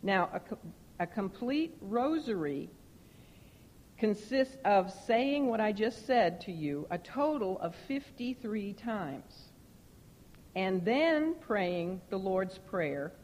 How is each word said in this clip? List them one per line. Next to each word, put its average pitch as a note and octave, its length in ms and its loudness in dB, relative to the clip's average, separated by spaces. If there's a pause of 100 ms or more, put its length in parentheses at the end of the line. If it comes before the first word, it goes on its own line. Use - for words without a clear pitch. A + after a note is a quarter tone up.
Now, F#3 300 4
a F3 80 -4
co-, - 180 -10 (400)
a F3 80 0
complete B3 720 -2
rosary G3+ 880 0 (1300)
consists B3 640 2
of F#3+ 300 4 (140)
saying C4+ 400 4
what A3+ 120 2
I G#3+ 120 4
just A3 340 -2
said F#3+ 360 4
to G3 100 -8
you D3+ 400 -2
a F3 80 -2
total C4 640 0
of E3+ 120 -4 (140)
fifty-three A#3+ 880 -4
times, G3 760 -8 (1040)
and F#3+ 300 0
then D#4 560 4
praying F3+ 600 0 (100)
the G3 60 -2
Lord's F#3+ 420 0 (100)
Prayer D3 440 -2 (100)